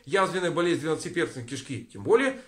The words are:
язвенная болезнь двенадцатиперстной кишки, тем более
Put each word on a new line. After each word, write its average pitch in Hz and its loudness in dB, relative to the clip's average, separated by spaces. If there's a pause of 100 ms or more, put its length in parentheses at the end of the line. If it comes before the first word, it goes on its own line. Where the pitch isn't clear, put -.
язвенная 180 0
болезнь 165 2
двенадцатиперстной 156 -4
кишки, 123 -8
тем 101 -14
более 254 4